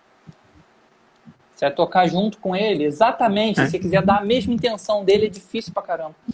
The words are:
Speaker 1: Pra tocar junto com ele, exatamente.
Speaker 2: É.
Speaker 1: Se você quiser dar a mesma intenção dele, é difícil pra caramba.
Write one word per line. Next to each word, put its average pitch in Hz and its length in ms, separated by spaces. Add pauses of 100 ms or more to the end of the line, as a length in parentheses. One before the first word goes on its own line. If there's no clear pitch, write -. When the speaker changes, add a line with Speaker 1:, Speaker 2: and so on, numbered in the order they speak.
(1600)
Speaker 1:
Pra 139 80
tocar 175 380
junto 196 300
com 185 180
ele, 196 260
exatamente. 214 800
Speaker 2:
É. 233 40
Speaker 1:
Se 226 60
você 170 80
quiser 185 240
dar 196 140
a 202 80
mesma 226 280
intenção 214 520
dele, 208 220
é - 20
difícil 202 440
pra 202 80
caramba. 165 360 (180)